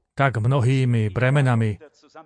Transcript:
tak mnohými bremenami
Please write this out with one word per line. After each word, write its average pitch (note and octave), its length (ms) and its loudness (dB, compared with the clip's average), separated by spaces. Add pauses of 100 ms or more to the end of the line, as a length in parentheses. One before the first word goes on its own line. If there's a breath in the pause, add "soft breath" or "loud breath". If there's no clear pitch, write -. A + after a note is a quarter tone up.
(140)
tak C3+ 240 -2
mnohými A#2+ 720 0
bremenami A#2+ 720 0 (440)